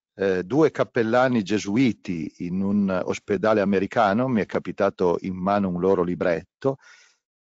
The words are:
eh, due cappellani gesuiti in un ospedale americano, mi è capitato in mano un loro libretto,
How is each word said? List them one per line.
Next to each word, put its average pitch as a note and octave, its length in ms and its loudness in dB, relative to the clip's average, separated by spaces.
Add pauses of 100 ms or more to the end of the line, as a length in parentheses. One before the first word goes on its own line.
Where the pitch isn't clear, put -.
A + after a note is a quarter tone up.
(140)
eh, F#2+ 300 0
due C3+ 260 2
cappellani B2 720 0
gesuiti G2+ 960 -2
in F2 240 -4
un G2+ 260 0
ospedale G2 720 0
americano, G2+ 680 2
mi A#2 120 0
è F2 60 -2
capitato F2+ 760 -2
in F#2 120 -6
mano G2 360 0
un F2 100 -4
loro F2+ 240 2
libretto, F2 720 -4 (760)